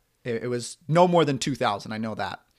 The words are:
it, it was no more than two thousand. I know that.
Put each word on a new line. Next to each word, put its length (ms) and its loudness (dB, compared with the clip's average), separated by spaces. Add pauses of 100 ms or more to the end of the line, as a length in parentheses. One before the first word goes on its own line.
(240)
it, 180 -4
it 40 -6
was 300 -8 (100)
no 200 6
more 160 4
than 140 0
two 180 -4
thousand. 380 -4
I 60 -6
know 160 -6
that. 260 -8 (180)